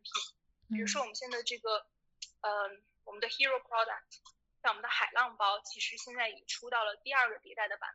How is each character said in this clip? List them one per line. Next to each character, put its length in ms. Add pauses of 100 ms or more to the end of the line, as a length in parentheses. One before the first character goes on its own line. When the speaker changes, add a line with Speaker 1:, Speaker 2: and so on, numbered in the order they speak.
Speaker 1:
品。 120 (560)
Speaker 2:
嗯。 60
Speaker 1:
比 40
如 80
说 140
我 40
们 80
现 160
在 140
这 160
个， 260 (540)
呃， 300 (340)
我 80
们 80
的 80
Hero 340
Product， 580 (440)
像 80
我 20
们 80
的 60
海 240
浪 260
包， 240
其 180
实 180
现 180
在 140
已 160
出 240
到 160
了 120
第 160
二 160
个 100
迭 160
代 120
的 100
版 180